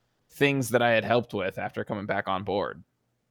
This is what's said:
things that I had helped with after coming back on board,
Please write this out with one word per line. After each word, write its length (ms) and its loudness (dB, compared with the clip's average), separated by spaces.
things 380 0
that 120 4
I 80 4
had 140 4
helped 280 0
with 260 -4
after 260 -6
coming 220 -6
back 220 -4
on 160 -2
board, 380 -4